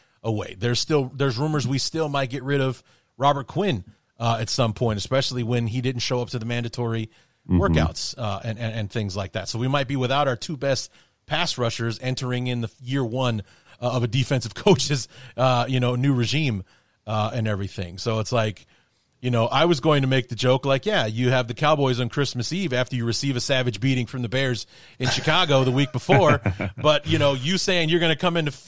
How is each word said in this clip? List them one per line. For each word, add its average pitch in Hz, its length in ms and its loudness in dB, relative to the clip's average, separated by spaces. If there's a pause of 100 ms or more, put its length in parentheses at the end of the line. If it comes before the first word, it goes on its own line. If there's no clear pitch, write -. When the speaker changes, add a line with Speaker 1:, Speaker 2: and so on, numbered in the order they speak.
(240)
Speaker 1:
away. 113 340 -4
There's 120 220 0
still, 139 340 0
there's 131 240 0
rumors 151 300 -2
we 131 100 0
still 160 300 -2
might 139 220 -2
get 131 120 -8
rid 139 180 0
of 131 220 -2 (340)
Robert 139 300 2
Quinn, 156 380 -2 (340)
uh, 117 220 0
at 110 100 -4
some 117 240 2
point, 110 240 0
especially 123 440 -2
when 117 260 0
he 123 120 -4
didn't 123 220 -2
show 123 180 -2
up 117 100 -6
to 127 80 -6
the 113 80 -6
mandatory 117 640 -4 (400)
Speaker 2:
Mm-hmm. 90 140 6
Speaker 1:
workouts, 80 560 0
uh, 104 260 -4
and, 113 140 -6
and, 113 160 -4
and 107 160 -4
things 101 260 -4
like 98 160 -6
that. 92 160 -6
So 113 100 -6
we 123 80 0
might 135 220 0
be 139 80 -2
without 135 320 2
our 123 80 0
two 160 220 -8
best 135 320 -2 (340)
pass 160 320 -2
rushers 117 460 -2
entering 127 460 -4
in 123 120 -2
the 113 100 -4 (120)
year 131 220 -2
one, 120 380 -2 (380)
uh, 123 120 0
of 123 120 0
a - 40 0
defensive 123 460 0
<laughs> - 120 -12
coach's, 151 420 2 (300)
uh, 123 300 4
you 131 120 0
know, 123 160 2
new 135 160 2
regime, 120 520 0 (420)
uh, 107 260 0
and 113 160 -2
everything. 95 480 -6
So 110 220 -4
it's 107 120 -4
like, 110 360 -2 (560)
you 123 80 -2
know, 117 160 4
I 135 180 2
was 170 160 2
going 147 220 4
to 135 60 2
make 131 200 2
the 123 80 -6
joke, 131 300 2
like, 135 200 2
yeah, 185 200 2
you 120 240 0
have 127 180 2
the 120 60 -6
Cowboys 143 440 2
on 123 120 -2
Christmas 123 420 -2
Eve 175 220 -2
after 127 200 -2
you 117 120 0
receive 127 300 -2
a 123 40 -2
savage 123 400 0
beating 127 260 2
from 127 160 -8
the 117 60 -4
Bears 127 380 -2 (320)
in 127 100 -2
Chicago 147 560 2
the 127 80 2
week 135 200 2
before. 151 500 4 (180)
Speaker 2:
<laughs> 95 160 -4
Speaker 1:
But, 147 300 2
you 160 120 2
know, 143 140 4
you 139 260 -2
saying 175 300 2
you're 165 120 4
gonna 160 160 2
come 175 200 0
into, 151 160 0 (160)